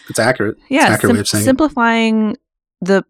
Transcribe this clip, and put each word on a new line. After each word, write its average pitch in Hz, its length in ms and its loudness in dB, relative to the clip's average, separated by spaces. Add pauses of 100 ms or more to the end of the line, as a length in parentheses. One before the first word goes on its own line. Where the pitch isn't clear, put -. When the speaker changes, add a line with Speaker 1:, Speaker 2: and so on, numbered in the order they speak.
(100)
Speaker 1:
it's - 80 -8
accurate. 110 400 -2
It's - 120 -20
Speaker 2:
yeah, 269 180 2
Speaker 1:
an - 40 2
accurate - 200 0
way 233 40 2
Speaker 2:
sim-, 208 40 0
Speaker 1:
of 196 80 -6
saying 208 140 -2
it. - 20 -2
Speaker 2:
simplifying 226 920 0 (440)
the, 190 300 2